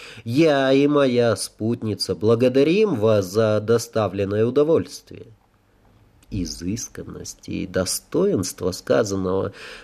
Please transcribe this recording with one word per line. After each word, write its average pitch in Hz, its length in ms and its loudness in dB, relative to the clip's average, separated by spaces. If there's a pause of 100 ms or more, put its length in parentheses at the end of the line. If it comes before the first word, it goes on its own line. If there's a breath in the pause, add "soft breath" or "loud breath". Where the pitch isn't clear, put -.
(240 loud breath)
Я 135 480 2
и 139 140 4
моя 123 500 2
спутница 107 800 -4
благодарим 135 800 4
вас 104 320 2
за 107 340 0
доставленное 107 840 0
удовольствие». 143 840 0 (1040)
Изысканность 87 1160 -10
и 90 180 -6
достоинство 92 1040 -2
сказанного 98 800 -2 (320 loud breath)